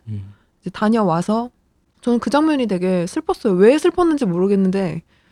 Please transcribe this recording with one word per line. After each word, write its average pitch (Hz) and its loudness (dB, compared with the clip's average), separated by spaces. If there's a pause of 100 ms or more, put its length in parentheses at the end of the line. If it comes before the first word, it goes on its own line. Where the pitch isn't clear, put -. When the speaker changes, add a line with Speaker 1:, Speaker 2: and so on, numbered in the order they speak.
Speaker 1:
음. 101 -12 (280)
Speaker 2:
이제 - -12
다녀와서 214 0 (520)
저는 240 0
그 226 -6
장면이 285 0
되게 185 -2
슬펐어요. 302 -4
왜 214 6
슬펐는지 330 0
모르겠는데 185 0 (300)